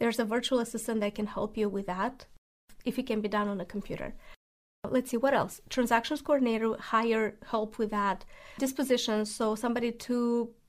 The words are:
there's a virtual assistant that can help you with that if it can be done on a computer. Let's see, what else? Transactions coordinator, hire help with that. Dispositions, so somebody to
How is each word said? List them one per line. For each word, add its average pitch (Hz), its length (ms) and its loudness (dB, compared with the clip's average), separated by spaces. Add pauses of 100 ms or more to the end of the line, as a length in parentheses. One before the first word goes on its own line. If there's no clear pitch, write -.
there's 233 180 2
a 233 60 2
virtual 240 340 2
assistant 226 420 -2
that 208 140 0
can 214 120 -2
help 208 300 -4
you 214 120 2
with 196 180 -4
that 202 400 -4 (580)
if - 140 -2
it 254 80 -4
can 214 140 0
be 208 80 -2
done 208 180 2
on 202 140 -2
a 170 40 -4
computer. - 500 -8 (720)
Let's 254 260 0
see, 233 60 -2
what 269 160 4
else? 196 360 0
Transactions 240 540 2
coordinator, 226 540 2
hire 220 600 2 (100)
help 214 320 -2
with 214 120 0
that. 202 340 0 (340)
Dispositions, 247 720 2
so 220 220 0
somebody 233 380 0
to 240 580 0 (180)